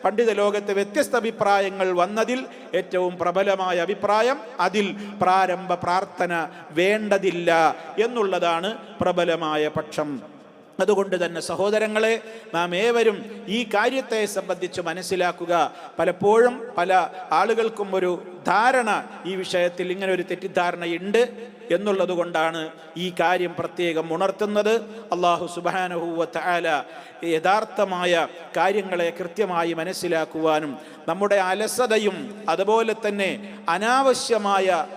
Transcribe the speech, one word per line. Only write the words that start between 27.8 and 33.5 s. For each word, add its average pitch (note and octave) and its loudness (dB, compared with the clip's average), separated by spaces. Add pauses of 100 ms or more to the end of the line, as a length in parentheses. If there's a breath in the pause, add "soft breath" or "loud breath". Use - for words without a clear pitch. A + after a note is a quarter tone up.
കാര്യങ്ങളെ F#3 2 (100)
കൃത്യമായി F3 -2
മനസ്സിലാക്കുവാനും D#3+ 0 (380 loud breath)
നമ്മുടെ G3 2 (120)
അലസതയും G#3+ 0 (360)
അതുപോലെ G#3+ 2 (100)
തന്നെ G3+ 0 (440 loud breath)